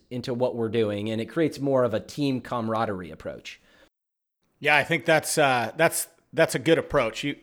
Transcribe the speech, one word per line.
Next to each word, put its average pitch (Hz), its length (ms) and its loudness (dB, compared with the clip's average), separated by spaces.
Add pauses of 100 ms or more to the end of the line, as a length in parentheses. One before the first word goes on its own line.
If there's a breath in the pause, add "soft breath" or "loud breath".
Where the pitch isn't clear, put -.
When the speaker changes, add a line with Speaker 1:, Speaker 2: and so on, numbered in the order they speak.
Speaker 1:
into 123 240 -6
what 120 220 0
we're 113 140 -2
doing, 104 400 0
and 110 100 -2
it 113 60 -4
creates 151 340 -2
more 135 240 2
of 113 100 0
a 107 60 0
team 135 400 -2
camaraderie 110 720 -4
approach. - 480 -14 (1000 soft breath)
Speaker 2:
Yeah, 147 160 4
I 139 80 4
think 170 180 -2
that's, 156 340 2
uh, 127 380 2
that's, 160 320 0 (240)
that's 160 240 2
a 147 40 -2
good 151 180 4
approach. 127 440 -2
You, 143 220 -6